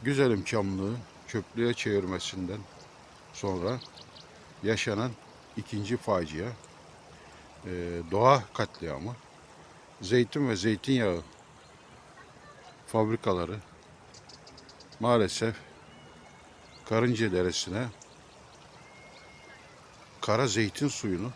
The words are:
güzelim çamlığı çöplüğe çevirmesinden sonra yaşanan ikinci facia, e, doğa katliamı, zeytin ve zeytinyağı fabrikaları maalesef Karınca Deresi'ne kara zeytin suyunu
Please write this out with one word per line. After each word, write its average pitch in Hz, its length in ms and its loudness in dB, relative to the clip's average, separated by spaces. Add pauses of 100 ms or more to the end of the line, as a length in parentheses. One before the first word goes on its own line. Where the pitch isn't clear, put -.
güzelim 123 420 4
çamlığı 98 520 -2 (320)
çöplüğe 117 460 -2
çevirmesinden 95 840 -2 (720)
sonra 98 480 -4 (800)
yaşanan 110 480 0 (460)
ikinci 107 400 -4
facia, 87 520 -2 (1160)
e, 92 60 -8 (400)
doğa 120 320 6 (120)
katliamı, 90 600 -4 (840)
zeytin 123 480 2
ve 110 80 0
zeytinyağı 104 680 2 (1600)
fabrikaları 107 720 0 (1400)
maalesef 113 560 2 (1300)
Karınca 113 480 2
Deresi'ne 90 540 -2 (2250)
kara 113 260 2
zeytin 110 420 0
suyunu 101 480 -4